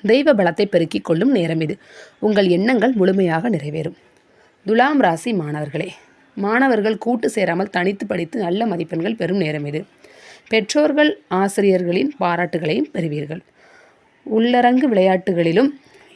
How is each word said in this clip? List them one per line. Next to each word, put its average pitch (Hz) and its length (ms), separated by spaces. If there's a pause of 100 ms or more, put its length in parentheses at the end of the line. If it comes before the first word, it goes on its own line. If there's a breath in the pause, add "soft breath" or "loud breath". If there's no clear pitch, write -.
தெய்வ 269 320
பலத்தை 196 320
பெருக்கிக் 175 400
கொள்ளும் 175 260
நேரம் 165 300
இது. 160 160 (420 loud breath)
உங்கள் 208 280
எண்ணங்கள் 214 440
முழுமையாக 190 580
நிறைவேறும். 156 460 (720 soft breath)
துலாம் 247 340
ராசி 190 340
மாணவர்களே, 151 580 (420 soft breath)
மாணவர்கள் 220 640
கூட்டு 233 320
சேராமல் 185 400
தனித்து 202 360
படித்து 190 340
நல்ல 196 260
மதிப்பெண்கள் 175 500
பெறும் 185 220
நேரம் 151 280
இது. 147 200 (640 loud breath)
பெற்றோர்கள் 302 800
ஆசிரியர்களின் 190 920
பாராட்டுகளையும் 175 720
பெறுவீர்கள். 151 500 (960 soft breath)
உள்ளரங்கு 247 520
விளையாட்டுகளிலும் 185 920 (360 soft breath)